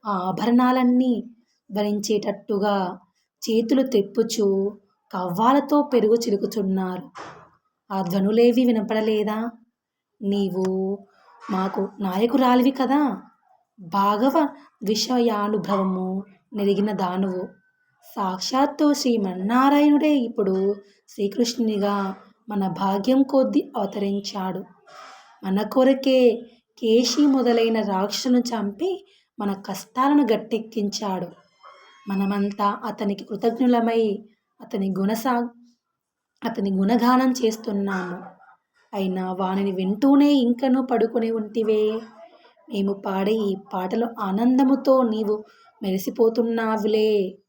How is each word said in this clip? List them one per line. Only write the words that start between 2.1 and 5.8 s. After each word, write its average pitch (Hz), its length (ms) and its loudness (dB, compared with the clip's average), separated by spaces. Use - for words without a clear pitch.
చేతులు 233 340 2
తెప్పుచూ 202 920 0
కవ్వాలతో 240 680 2